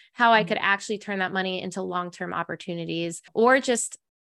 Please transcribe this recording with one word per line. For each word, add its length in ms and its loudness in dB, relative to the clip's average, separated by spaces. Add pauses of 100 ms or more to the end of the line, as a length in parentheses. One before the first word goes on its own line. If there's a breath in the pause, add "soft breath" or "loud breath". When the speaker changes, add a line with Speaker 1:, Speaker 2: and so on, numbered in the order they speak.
(120 soft breath)
Speaker 1:
how 200 4
I 100 6
Speaker 2:
Mm-hmm. 60 -2
Speaker 1:
could 120 0
actually 380 0
turn 200 -6
that 140 -2
money 300 -2
into 200 -6
long-term 500 -6
opportunities 880 -6 (140)
or 260 6
just 380 -2 (260)